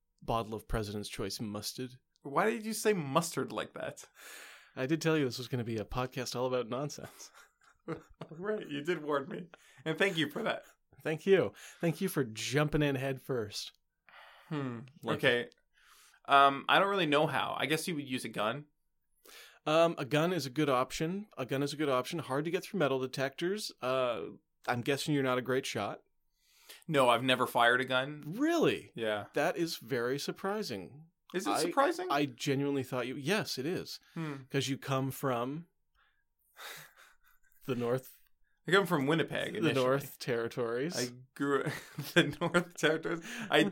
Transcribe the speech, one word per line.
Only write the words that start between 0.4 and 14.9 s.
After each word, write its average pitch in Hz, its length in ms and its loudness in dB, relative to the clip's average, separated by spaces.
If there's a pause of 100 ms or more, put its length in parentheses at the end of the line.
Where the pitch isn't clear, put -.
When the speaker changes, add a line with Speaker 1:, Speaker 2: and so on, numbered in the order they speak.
Speaker 1:
of - 140 -10
President's 104 400 -2
Choice - 320 -6
mustard. 110 520 -6 (320)
Speaker 2:
Why 160 260 0
did 226 160 -4
you 220 80 -4
say 214 180 4
mustard 151 600 0
like 90 200 -6
that? - 320 -8 (720)
Speaker 1:
I 127 80 -4
did 151 160 0
tell 160 160 2
you 147 80 2
this 120 140 -2
was 123 100 -8
gonna 120 160 -2
be 113 140 -4
a 101 80 -4
podcast 127 500 -4
all 123 100 0
about 127 220 -2
nonsense. - 640 -8 (580)
<laughs> 160 80 -8 (420)
Speaker 2:
Right, 208 300 -6
you 143 140 -6
did 160 200 -2
warn 143 280 -2
me. 175 140 -8 (420)
And 156 100 -2
thank 190 220 2
you 147 100 2
for - 140 -6
that. 165 220 -2 (380)
Speaker 1:
Thank 156 220 -4
you. 175 280 6 (280)
Thank 170 220 0
you 190 60 2
for 151 160 0
jumping 139 580 0
in 143 140 2
head 135 260 -4
first. 113 500 -6 (800)
Speaker 2:
Hmm. 131 300 -6 (220)